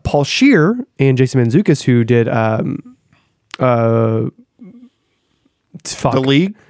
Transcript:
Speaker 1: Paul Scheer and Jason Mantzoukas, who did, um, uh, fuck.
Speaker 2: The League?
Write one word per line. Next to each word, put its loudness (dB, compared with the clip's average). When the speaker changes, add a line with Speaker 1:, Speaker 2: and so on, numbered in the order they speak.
Speaker 1:
Paul 0
Scheer 2
and 2
Jason 2
Mantzoukas, 0
who 2
did, 2
um, -4
uh, 0
fuck. -4
Speaker 2:
The 0
League? 0